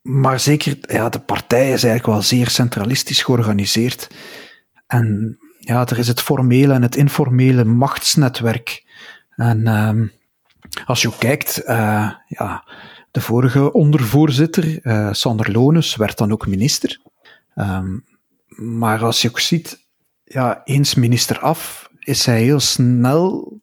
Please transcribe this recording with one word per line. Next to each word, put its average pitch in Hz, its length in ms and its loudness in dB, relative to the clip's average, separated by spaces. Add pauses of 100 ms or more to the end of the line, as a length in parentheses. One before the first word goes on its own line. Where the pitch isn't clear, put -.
Maar 131 380 0
zeker, 147 420 0
ja, 110 280 -4
de 113 100 -8
partij 117 440 0
is 123 200 0
eigenlijk 120 220 0
wel 104 160 2
zeer 123 280 2
centralistisch 120 720 -2
georganiseerd. 110 880 0 (800)
En 110 500 0 (220)
ja, 120 280 0
er 117 100 -2
is 117 100 -2
het 120 140 -2
formele 135 520 4
en 127 80 2
het 120 140 0
informele 127 680 2
machtsnetwerk. 120 1200 0 (440)
En, 113 380 0
ehm, 107 400 0 (800)
als 123 160 -2
je 117 60 0
ook - 120 -8
kijkt, 139 380 -2
eh, 107 540 -2 (160)
ja, - 400 -8 (440)
de - 100 -4
vorige 131 520 2
ondervoorzitter, 151 1080 2
eh, 107 320 0
Sander 110 380 -2
Lones, 143 440 2
werd 104 220 -2
dan 107 140 0
ook - 160 -4
minister. 101 540 -2 (540)
Ehm, 95 420 -4 (580)
maar 113 480 -2
als 117 180 0
je 117 80 0
ook - 100 -6
ziet, - 480 -4 (360)
ja, 123 400 -4
eens 139 320 0
minister 120 440 0
af, - 500 -4 (100)
is - 260 -4
hij 113 160 2
heel 139 180 2
snel 131 1040 0